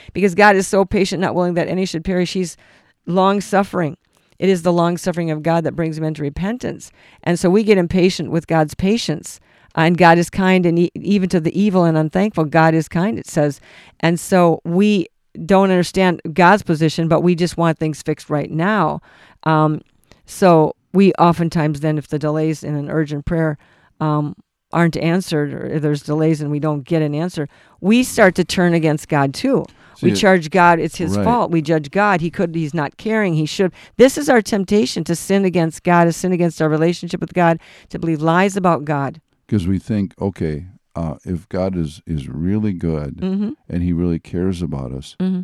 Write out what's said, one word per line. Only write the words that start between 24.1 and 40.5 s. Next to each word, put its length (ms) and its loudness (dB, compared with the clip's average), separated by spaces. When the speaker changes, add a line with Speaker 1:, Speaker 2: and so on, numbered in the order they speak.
Speaker 1:
aren't 240 0
answered, 560 -2
or 140 -10
if 140 -4
there's 200 -2
delays 400 0
and 100 -4
we 80 -2
don't 240 -4
get 180 -2
an 140 -2
answer, 320 -6
we 240 2
start 320 4
to 80 0
turn 300 0
against 340 0
God 260 0
too. 300 -2
We 120 2
Speaker 2:
See, 80 -2
Speaker 1:
charge 280 4
God 300 4
it's 180 -4
his 180 -2
Speaker 2:
right. 80 0
Speaker 1:
fault. 280 0
We 100 0
judge 300 -2
God. 280 0
He 100 -4
could, 240 -4
he's 200 -4
not 240 -4
caring. 380 -2
He 100 0
should. 260 -2
This 200 6
is 120 -4
our 120 6
temptation, 640 -2
to 100 -2
sin 300 -2
against 380 -2
God, 220 4
to 80 2
sin 200 -4
against 280 -2
our 80 2
relationship 520 -2
with 120 -10
God, 260 2
to 100 -12
believe 220 -2
lies 360 2
about 280 0
God. 360 -4
Speaker 2:
'Cause 180 0
we 140 0
think, 420 -4
okay, 460 -4